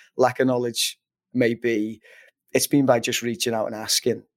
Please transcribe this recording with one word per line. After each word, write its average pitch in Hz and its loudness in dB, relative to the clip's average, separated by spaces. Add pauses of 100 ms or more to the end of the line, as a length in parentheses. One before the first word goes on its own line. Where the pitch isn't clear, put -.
(160)
lack 123 2
of 131 4
knowledge 123 -2 (380)
may 120 2
be, 110 -4 (520)
it's - 0
been 143 4
by 120 4
just 117 -4
reaching 117 -4
out 110 -2
and 110 -8
asking - -2 (140)